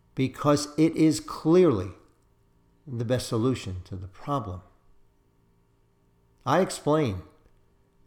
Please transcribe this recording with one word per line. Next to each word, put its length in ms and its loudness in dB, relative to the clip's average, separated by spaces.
because 600 0
it 180 4
is 260 4
clearly 680 2
the 180 -6
best 240 -2
solution 560 -2
to 120 -14
the 120 -12
problem. 540 -8
I 140 2
explained 600 0